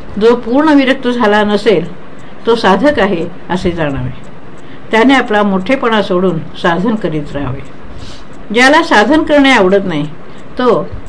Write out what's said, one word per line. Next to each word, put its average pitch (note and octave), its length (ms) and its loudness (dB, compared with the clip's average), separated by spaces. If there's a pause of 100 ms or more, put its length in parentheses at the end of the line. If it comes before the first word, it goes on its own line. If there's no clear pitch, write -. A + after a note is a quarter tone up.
(200)
जो A#3 140 6
पूर्ण C4 340 2
विरक्त C4 400 4
झाला G#3+ 340 2
नसेल, G#3 680 0 (380)
तो A#3 80 4
साधक G3 440 2
आहे F3+ 280 0 (240)
असे F3+ 200 -2
जाणावे. C3+ 580 -4 (640)
त्याने B3+ 240 4
आपला G#3+ 280 2
मोठेपणा G#3+ 600 0
सोडून F3+ 360 0 (240)
साधन F#3 320 0
करीत D#3 280 -4 (120)
राहावे. C3 260 -6 (960)
ज्याला C4+ 280 6
साधन D4+ 400 4
करणे C#4+ 280 4
आवडत G3 360 4
नाही, D3+ 180 -2 (540)
तो B3 300 0 (200)